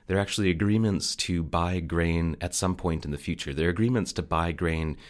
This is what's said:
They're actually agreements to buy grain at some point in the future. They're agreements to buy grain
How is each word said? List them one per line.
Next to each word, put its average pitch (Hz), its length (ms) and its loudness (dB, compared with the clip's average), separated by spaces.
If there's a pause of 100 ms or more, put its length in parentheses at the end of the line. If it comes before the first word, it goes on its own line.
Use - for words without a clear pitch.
They're 95 120 0
actually 101 300 0
agreements 104 680 2
to 87 260 0
buy 85 380 0
grain 85 600 0
at 87 140 -4
some 92 200 0
point 82 300 -2
in 73 60 -6
the 71 80 -4
future. - 340 -6
They're 78 160 2
agreements 110 460 0
to 90 80 -4
buy 82 300 0
grain 80 440 -2 (140)